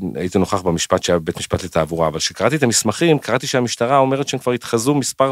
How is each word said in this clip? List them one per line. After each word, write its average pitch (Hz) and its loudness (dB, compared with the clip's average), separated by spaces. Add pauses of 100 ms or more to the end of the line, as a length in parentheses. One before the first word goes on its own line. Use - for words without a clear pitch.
(160)
הייתי 90 -2
נוכח 95 0
במשפט 90 0
שהיה 87 2
בבית 82 -6
משפט - -4
לתעבורה, 82 0
אבל 78 -4
כשקראתי 117 0
את 151 2
המסמכים, 135 2
קראתי 120 -2
שהמשטרה 123 0
אומרת 135 2
שהם 131 -4
כבר 123 -2
התחזו 120 0
מספר 135 0